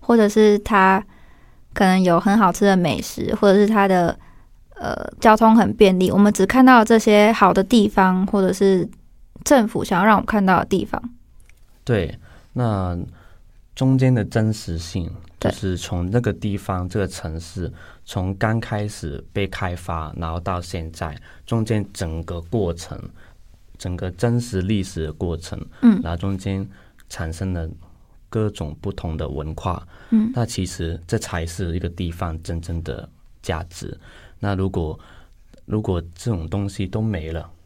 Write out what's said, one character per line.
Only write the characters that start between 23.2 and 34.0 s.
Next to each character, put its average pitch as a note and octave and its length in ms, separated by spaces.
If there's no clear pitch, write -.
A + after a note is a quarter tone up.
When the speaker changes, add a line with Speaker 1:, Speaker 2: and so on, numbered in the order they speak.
Speaker 2:
整 F#2 180
个 F#2 140
真 A#2 280
实 G#2+ 220
历 G2 220
史 E2 240
的 D#2 60
过 E2+ 220
程， - 240
Speaker 1:
嗯。 G#3+ 220
Speaker 2:
然 E2 100
后 F2 60
中 G3 180
间 G2 320
产 D#2+ 240
生 F#2 220
了 E2 120
各 A2 220
种 D2+ 300
不 G2+ 120
同 E2 240
的 D2+ 120
文 D2 260
化， - 300
Speaker 1:
嗯。 A2+ 220
Speaker 2:
那 A#2+ 140
其 - 180
实 E2 440
这 A2+ 100
才 E2+ 260
是 E2+ 300
一 E2 60
个 E2+ 80
地 E2+ 240
方 E2 320
真 E2+ 160
正 E2 240
的 - 240
价 E2+ 220
值。 - 340